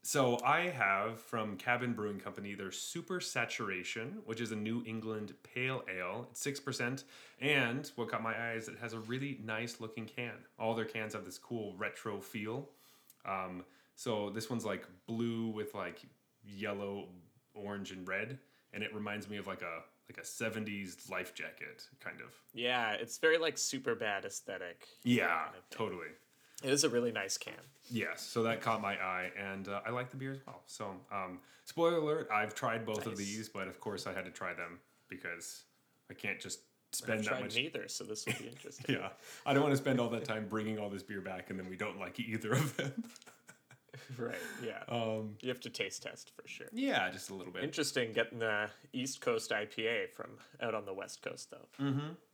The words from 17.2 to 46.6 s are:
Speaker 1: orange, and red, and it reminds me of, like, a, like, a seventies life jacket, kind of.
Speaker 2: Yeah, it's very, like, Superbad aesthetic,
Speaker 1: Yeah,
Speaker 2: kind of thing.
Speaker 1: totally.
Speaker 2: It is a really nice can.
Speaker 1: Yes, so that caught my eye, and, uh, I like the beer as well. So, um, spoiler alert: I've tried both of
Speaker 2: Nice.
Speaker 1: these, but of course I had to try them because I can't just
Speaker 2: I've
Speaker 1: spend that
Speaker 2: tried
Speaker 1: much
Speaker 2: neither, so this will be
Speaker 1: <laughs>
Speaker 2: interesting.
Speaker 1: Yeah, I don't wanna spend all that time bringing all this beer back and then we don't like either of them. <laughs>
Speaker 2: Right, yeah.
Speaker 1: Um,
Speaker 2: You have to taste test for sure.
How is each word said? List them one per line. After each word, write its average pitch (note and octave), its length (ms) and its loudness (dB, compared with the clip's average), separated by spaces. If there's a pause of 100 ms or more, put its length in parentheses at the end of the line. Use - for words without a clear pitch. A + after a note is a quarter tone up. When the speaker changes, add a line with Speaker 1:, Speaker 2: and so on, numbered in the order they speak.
Speaker 1:
orange, G2+ 380 -4
and F#2 160 -6
red, A2+ 320 -2 (340)
and G2+ 100 -4
it G#2+ 120 -2
reminds G#2 340 -4
me G#2 80 -4
of, F#2+ 80 -4
like, F#2 160 -4
a, E2 220 -4 (260)
like, - 100 -14
a E2 60 -10
seventies G#2 840 -2
life F#2 240 -2
jacket, - 520 -10 (120)
kind F2+ 220 -8
of. A#1+ 120 -12 (180)
Speaker 2:
Yeah, A#2 420 4
it's - 260 -2
very, D#3+ 180 8
like, D#3+ 200 2
Superbad A2+ 680 2
aesthetic, F2+ 640 -6 (160)
Speaker 1:
Yeah, A#2 240 8
Speaker 2:
kind D#2+ 220 4
of - 40 -12 (120)
thing. - 120 -12
Speaker 1:
totally. F#2 300 -2 (560)
Speaker 2:
It C3+ 80 4
is C#3+ 120 6
a D3+ 60 8
really A#2+ 220 4
nice G2 260 0
can. - 160 -6 (380)
Speaker 1:
Yes, F#2 340 0
so - 180 0
that A2+ 180 4
caught A2 200 2
my G2+ 180 2
eye, F#2 380 0
and, G2 300 -4
uh, G2+ 180 -2
I A2+ 60 0
like B2 180 -2
the C3+ 80 -10
beer C3+ 140 -4
as C3+ 160 -6
well. - 180 -14
So, G2+ 300 -8 (160)
um, F#2 280 -4 (260)
spoiler E3+ 320 4
alert: D3+ 340 2
I've G#2+ 240 4
tried A2+ 320 2
both G#2+ 180 0
of A2 80 -2
Speaker 2:
Nice. G2 60 -4
Speaker 1:
these, G#2 300 -2
but F#2+ 180 -4
of F#2 120 -10
course G2+ 280 -4
I F#2 60 -4
had F#2 120 -2
to F2+ 60 -10
try F2 240 -4
them F2 240 -6 (300)
because E2+ 540 -8 (460)
I G2 60 -10
can't G2+ 240 -2
just - 200 -6
Speaker 2:
I've - 360 -14
Speaker 1:
spend A2 240 2
that G#2+ 80 2
Speaker 2:
tried B2+ 160 2
Speaker 1:
much - 120 -2
Speaker 2:
neither, C3+ 320 0
so - 160 -6
this G#2+ 220 -6
will A2 140 0
be - 80 -8
Speaker 1:
<laughs> A#2+ 80 -10
Speaker 2:
interesting. - 400 -2
Speaker 1:
Yeah, F#2+ 140 -2 (360)
I C#3+ 80 6
don't C#3 80 8
wanna D3 160 8
spend C3 220 4
all A#2 100 4
that A2+ 160 0
time G#2+ 220 0
bringing G#2+ 320 0
all G#2 100 -2
this G2 140 -4
beer G2+ 180 -6
back F#2 300 -6
and F#2+ 80 -2
then F#2 100 -6
we F#2 60 -6
don't F#2+ 240 -2
like F2 200 -6
either A2 340 2
of C#3 240 6
them. C#3 320 -2
<laughs> - 40 -16 (1040)
Speaker 2:
Right, A#2+ 180 -2 (280)
yeah. A2+ 240 -4
Speaker 1:
Um, A2 540 2
Speaker 2:
You B2+ 80 -2
have B2 120 -2
to A#2 80 -6
taste - 340 -2
test - 320 -10
for - 120 -16
sure. - 260 -10